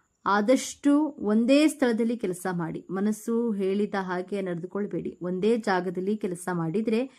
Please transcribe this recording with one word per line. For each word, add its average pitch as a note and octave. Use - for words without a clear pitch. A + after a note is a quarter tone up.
ಆದಷ್ಟು C4
ಒಂದೇ A#3
ಸ್ಥಳದಲ್ಲಿ A#3+
ಕೆಲಸ F#3
ಮಾಡಿ. E3+
ಮನಸ್ಸು G#3+
ಹೇಳಿದ G3+
ಹಾಗೆ F#3
ನಡೆದುಕೊಳ್ಬೇಡಿ. F3+
ಒಂದೇ F#3
ಜಾಗದಲ್ಲಿ F#3
ಕೆಲಸ F#3
ಮಾಡಿದ್ರೆ A3